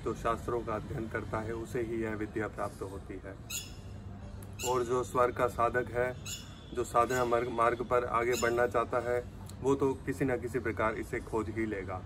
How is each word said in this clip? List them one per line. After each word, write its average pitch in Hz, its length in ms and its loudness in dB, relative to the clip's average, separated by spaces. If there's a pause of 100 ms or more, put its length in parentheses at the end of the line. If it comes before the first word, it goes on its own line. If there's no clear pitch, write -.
जो 117 100 0
शास्त्रों 117 480 -2
का 110 120 -4
अध्ययन 107 340 -4
करता 110 320 -4
है, 110 140 -4
उसे 113 280 -4
ही 113 220 -2
यह 110 120 -2
विद्या 107 320 -4
प्राप्त 101 340 -6
होती 98 440 -8
है। 95 100 -10 (1300)
और 123 140 4
जो 123 200 2
स्वर 123 280 6
का 123 160 2
साधक 117 440 2
है, 123 240 0 (580)
जो 120 100 0
साधना 120 420 4
मार्ग, 120 240 2
मार्ग 117 320 4
पर 123 220 4
आगे 120 380 2
बढ़ना 120 260 4
चाहता 120 320 2 (120)
है, 123 120 2 (380)
वो 139 140 4
तो 135 180 2
किसी 139 320 -2
न 127 120 2
किसी 117 220 -2
प्रकार 110 340 0
इसे 110 260 -4
खोज 107 300 -2
ही 110 160 -2
लेगा। 95 400 -4